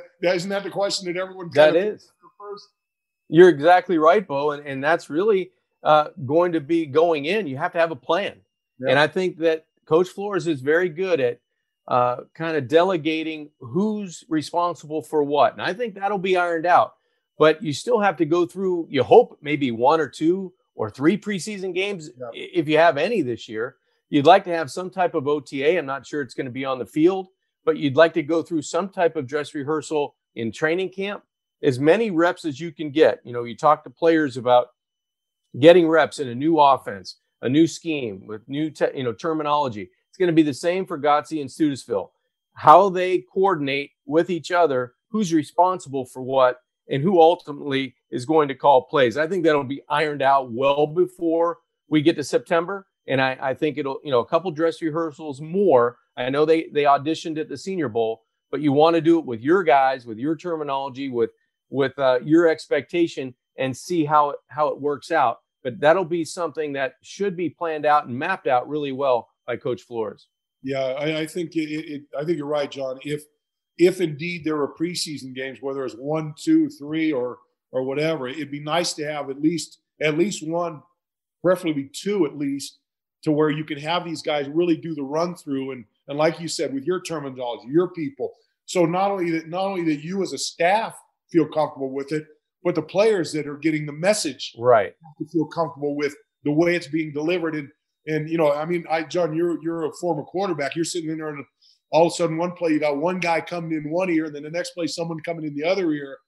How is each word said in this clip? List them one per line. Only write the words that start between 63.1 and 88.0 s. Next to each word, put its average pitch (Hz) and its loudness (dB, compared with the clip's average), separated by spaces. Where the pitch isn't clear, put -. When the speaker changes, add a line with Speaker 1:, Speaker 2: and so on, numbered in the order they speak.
Speaker 2:
and 131 -2
see 170 -2
how 147 2
it, - -10
how 147 -2
it 131 -6
works 143 -6
out. 135 2
But 120 -8
that'll 165 4
be 160 -6
something 156 -8
that 135 -6
should 196 -6
be 170 -4
planned 156 -6
out 147 4
and 123 -8
mapped 175 -6
out 123 2
really 143 -4
well 131 0
by 120 -6
Coach 123 -6
Flores. 113 -8
Speaker 1:
Yeah, 135 -6
I, 143 -4
I 160 -4
think 160 -10
it, 156 -4
it, 151 -10
I 143 -6
think 165 -2
you're 143 -8
right, 147 -2
John. 135 -8
If, 147 -8
if 180 4
indeed 165 -4
there 156 -2
were 143 -2
preseason 151 -6
games, 131 -10
whether 135 -6
it's 110 -8
one, 151 -6
two, 160 2
three, 156 -4
or, 123 -4
or 131 -2
whatever, 139 -2
it'd 135 -10
be 147 -10
nice 160 -2
to 147 -8
have 147 -8
at 139 -8
least, 156 -2
at 151 0
least 175 -2
one, 165 -4
preferably 160 -2
two 196 -2
at 143 -6
least, 139 -8
to 156 0
where 151 2
you 147 -4
can 151 -10
have 165 -4
these 160 -8
guys 147 -4
really 165 0
do 165 -8
the 147 -8
run 156 -4
through. 135 -8
And, 123 -14
and 143 -6
like 160 2
you 170 -8
said, 147 -4
with 139 -6
your 180 -2
terminology, 127 -8
your 175 2
people. 139 -8